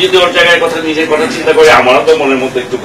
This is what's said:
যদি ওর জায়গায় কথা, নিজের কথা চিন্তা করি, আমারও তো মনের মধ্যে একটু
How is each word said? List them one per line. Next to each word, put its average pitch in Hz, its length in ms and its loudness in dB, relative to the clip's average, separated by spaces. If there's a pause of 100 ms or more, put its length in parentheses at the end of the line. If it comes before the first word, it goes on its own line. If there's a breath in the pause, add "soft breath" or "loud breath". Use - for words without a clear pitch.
যদি 185 180 0
ওর - 140 0
জায়গায় 170 280 2
কথা, 160 120 -4 (120)
নিজের 156 240 -4
কথা 151 120 0 (100)
চিন্তা - 220 0
করি, 156 120 6 (120)
আমারও 160 260 2
তো 160 140 4
মনের 135 220 -2
মধ্যে 127 220 -4
একটু 120 200 -6